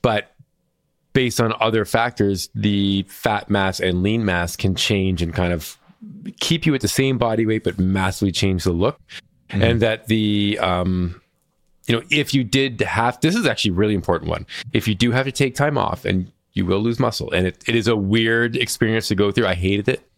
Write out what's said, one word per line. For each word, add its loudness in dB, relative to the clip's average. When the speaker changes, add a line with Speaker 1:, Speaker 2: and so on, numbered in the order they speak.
Speaker 1:
but 0
based 2
on 2
other 2
factors, 0
the 0
fat -4
mass 0
and 0
lean 0
mass -2
can 0
change 0
and -2
kind 0
of -6
keep -2
you 4
at 0
the 0
same 2
body 2
weight, 0
but -2
massively 2
change 0
the 2
look. 0
Speaker 2:
Mm-hmm. 0
Speaker 1:
And 4
that 0
the, 2
um, 0
you 2
know, -4
if 0
you 2
did -2
have, -2
this 2
is -2
actually 0
a -2
really 2
important -2
one. -6
If 0
you 0
do 2
have 0
to -6
take 0
time 0
off, -2
and -2
you -2
will 2
lose -2
muscle, -2
and 0
it, -8
it 0
is 0
a 2
weird 0
experience 0
to 0
go 2
through. 0
I 0
hated 0
it. -4